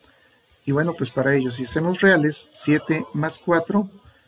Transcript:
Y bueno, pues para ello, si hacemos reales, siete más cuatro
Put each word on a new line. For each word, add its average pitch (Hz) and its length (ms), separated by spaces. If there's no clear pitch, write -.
Y 139 60
bueno, 156 220
pues 123 160
para 135 260
ello, 131 160
si 127 140
hacemos 165 340
reales, 160 540
siete 151 600
más 151 260
cuatro 175 500